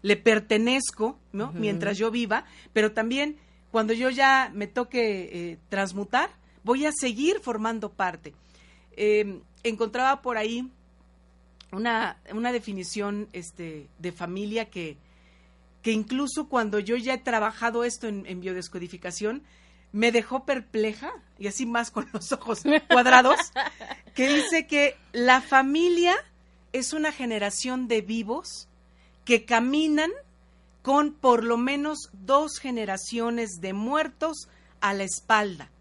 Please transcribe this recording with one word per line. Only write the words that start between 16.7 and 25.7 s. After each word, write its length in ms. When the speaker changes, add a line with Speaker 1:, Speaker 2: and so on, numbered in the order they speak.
Speaker 1:
yo 180
ya 180
he 40
trabajado 640
esto 240
en, 200
en 140
biodescodificación, 1000
me 220
dejó 320
perpleja, 680
y 80
así 180
más 240
con 220
los 180
ojos 320
cuadrados, 520
Speaker 2:
<laughs> 360
Speaker 1:
que 140
dice 400
que 280
la 280
familia 720